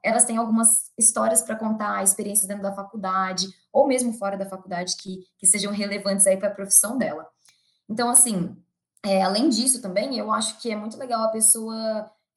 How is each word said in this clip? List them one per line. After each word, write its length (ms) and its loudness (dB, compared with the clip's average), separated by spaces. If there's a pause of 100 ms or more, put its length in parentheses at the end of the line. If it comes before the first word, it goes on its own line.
elas 220 2
têm 140 -2
algumas 600 2
histórias 440 2
pra 160 -4
contar, 460 -2
experiências 440 0
dentro 160 -8
da 100 -4
faculdade, 720 -4 (240)
ou 140 6
mesmo 280 2
fora 240 -6
da 80 -6
faculdade, 500 -8
que, 300 -12 (120)
que 80 -2
sejam 280 2
relevantes 520 0
aí 120 6
pra 120 -2
profissão 480 2
dela. 300 -4 (640)
Então, 200 -2
assim, 460 2 (500)
é, 160 4
além 280 2
disso 320 2
também, 360 -2
eu 140 -2
acho 300 -2
que 100 -4
é 40 -4
muito 220 -10
legal 260 -4
a 60 2
pessoa, 800 0 (280)